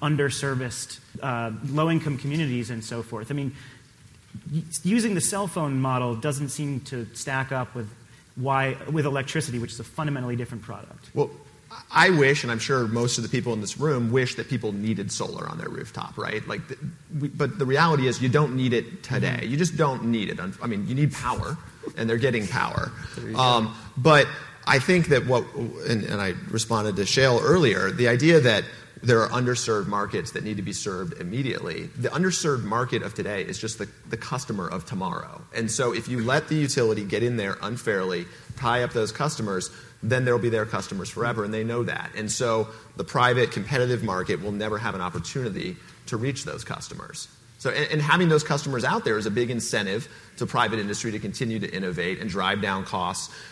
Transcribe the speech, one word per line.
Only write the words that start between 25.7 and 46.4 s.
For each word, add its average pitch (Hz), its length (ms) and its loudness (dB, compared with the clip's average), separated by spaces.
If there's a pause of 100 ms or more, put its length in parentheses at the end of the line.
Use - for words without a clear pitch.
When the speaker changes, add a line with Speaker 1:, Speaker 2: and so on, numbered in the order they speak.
Speaker 2:
and 104 180 -2
I 92 140 0 (160)
responded 107 460 0
to 95 100 0
Shale 131 340 6
earlier, 110 480 6
the 120 180 4
idea 147 320 8
that 113 260 6 (360)
there 117 200 6
are 104 80 4
underserved 117 580 0
markets 101 440 -2
that 95 120 -6
need 104 140 -4
to 98 60 -4
be 98 100 -6
served 90 460 -6
immediately. 87 800 -4
The 120 120 -2
underserved 156 540 2
market 117 380 0
of 95 140 -8
today 98 260 -2
is - 160 -6
just - 220 -6
the, 101 100 -6 (200)
the 117 60 -2
customer 110 520 -6
of 90 180 -6
tomorrow. - 560 -6 (140)
And 113 160 -2
so 123 200 2
if 113 160 -4
you 123 160 -2
let 135 260 2
the 156 60 2
utility 117 480 2
get 104 200 0
in 123 120 2
there 98 260 0
unfairly, 92 640 -2 (300)
tie 123 260 2
up 120 100 -4
those 110 180 0
customers, 107 600 -2 (300)
then 127 220 2
there'll 120 160 4
be 117 100 2
their 110 160 2
customers 98 440 -6
forever, 117 340 -2
and 104 100 -2
they 110 120 -2
know 117 180 -2
that. - 320 -6
And 107 160 -4
so 113 360 2 (280)
the - 80 -6
private 123 480 4
competitive 123 520 0
market 92 380 0
will 104 120 -4
never 107 240 -2
have 104 180 -4
an 92 60 -6
opportunity 92 760 -6 (300)
to - 100 -4
reach 127 300 -4